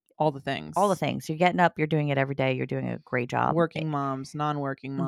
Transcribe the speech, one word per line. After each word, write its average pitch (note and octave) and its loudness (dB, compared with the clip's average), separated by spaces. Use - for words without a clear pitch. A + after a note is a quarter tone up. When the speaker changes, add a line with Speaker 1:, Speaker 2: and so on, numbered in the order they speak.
Speaker 1:
All D#3 2
the C#3 -8
things. C3+ -6
Speaker 2:
All G3+ 4
the F#3 4
things. C3+ -4
You're D#3 -2
getting F3 4
up. F3 4
You're D#3 0
doing D3+ 2
it C#3 2
every C3+ 2
day. C3 2
You're C3 -2
doing C3 -4
a A#2 -4
great B2 -2
job. B2 2
Speaker 1:
Working E3 0
Speaker 2:
It D#3 -2
Speaker 1:
moms, C#3 -4
non-working C#3+ -4
Speaker 2:
Mm-hmm. C3+ -4